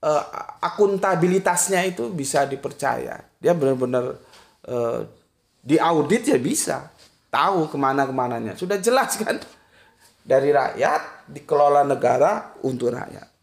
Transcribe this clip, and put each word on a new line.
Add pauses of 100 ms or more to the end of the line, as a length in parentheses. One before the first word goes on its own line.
eh, (380)
akuntabilitasnya
itu
bisa
dipercaya. (240)
Dia
benar-benar, (560)
eh, (640)
diaudit
ya
bisa. (380)
Tahu
kemana-kemananya.
Sudah
jelas
kan? (840)
Dari
rakyat,
dikelola
negara
untuk
rakyat. (140)